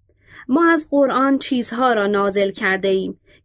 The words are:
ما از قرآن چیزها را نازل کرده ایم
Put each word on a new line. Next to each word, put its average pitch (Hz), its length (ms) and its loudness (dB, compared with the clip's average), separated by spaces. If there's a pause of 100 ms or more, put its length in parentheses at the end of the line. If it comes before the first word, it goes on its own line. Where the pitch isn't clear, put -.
(480)
ما 330 220 2
از 320 200 0
قرآن 269 480 2
چیزها 247 540 -2
را 208 140 0
نازل 202 440 0
کرده 190 380 -2
ایم 190 320 -4 (240)